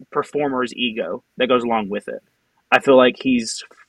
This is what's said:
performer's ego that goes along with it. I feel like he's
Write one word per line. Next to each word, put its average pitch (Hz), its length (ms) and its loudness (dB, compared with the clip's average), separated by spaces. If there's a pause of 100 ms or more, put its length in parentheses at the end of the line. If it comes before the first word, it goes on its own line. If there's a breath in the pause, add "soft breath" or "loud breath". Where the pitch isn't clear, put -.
(120)
performer's 135 640 -4
ego 110 500 -6 (140)
that 127 100 0
goes 123 160 2
along 110 260 -2
with 101 180 -8
it. - 140 -12 (500)
I 135 80 6
feel 139 160 4
like 127 240 6
he's 120 440 -4 (260)